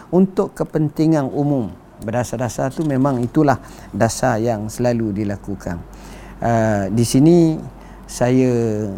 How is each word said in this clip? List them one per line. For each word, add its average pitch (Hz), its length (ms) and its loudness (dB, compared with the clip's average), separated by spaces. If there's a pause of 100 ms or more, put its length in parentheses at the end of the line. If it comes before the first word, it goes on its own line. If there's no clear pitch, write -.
untuk 190 480 0
kepentingan 156 760 0
umum. 135 400 -2 (280)
Berdasar-dasar 120 720 -4
tu 160 160 -4
memang 135 320 0
itulah 131 400 2 (320)
dasar 113 480 0
yang 110 320 -4
selalu 113 520 -2
dilakukan. 98 560 -6 (640)
Uh, 110 480 0
di 117 160 2
sini 160 480 6 (480)
saya 120 800 0 (140)